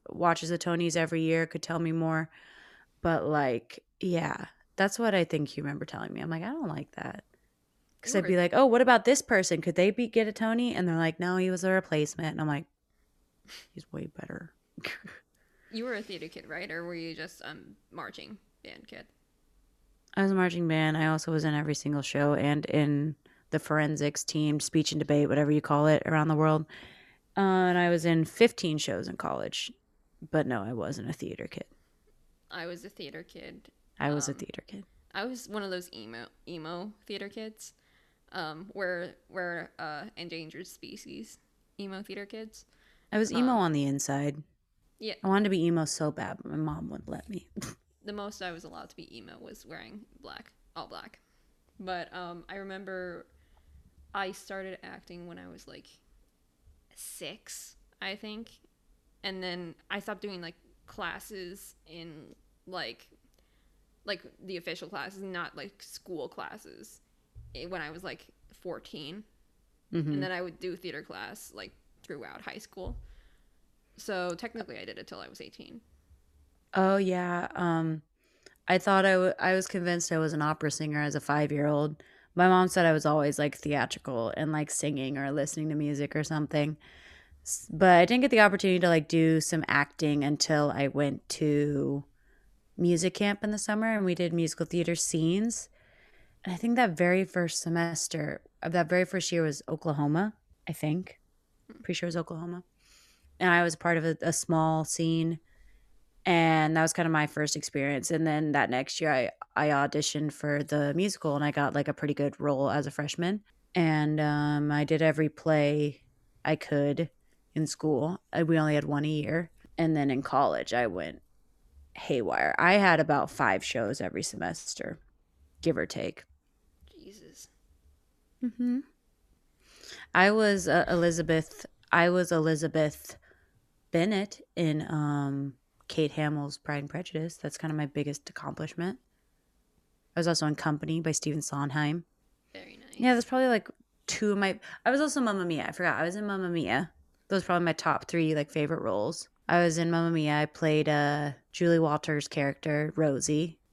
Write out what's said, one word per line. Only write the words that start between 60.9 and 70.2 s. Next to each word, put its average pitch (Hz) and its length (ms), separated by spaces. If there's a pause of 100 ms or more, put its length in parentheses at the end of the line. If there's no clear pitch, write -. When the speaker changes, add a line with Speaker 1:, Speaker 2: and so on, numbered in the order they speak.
Speaker 2:
in, 160 480 (320)
like, 156 420 (960)
like, 196 180 (200)
the 185 160
official 165 300
classes, 190 340
not, 180 340
like, 147 260
school 151 460
classes, - 760 (520)
eh, 139 120
when 175 160
I 147 80
was, 170 140
like, - 240 (240)
fourteen. 156 720 (680)
Speaker 1:
Mm-hmm. 156 220
Speaker 2:
And 143 80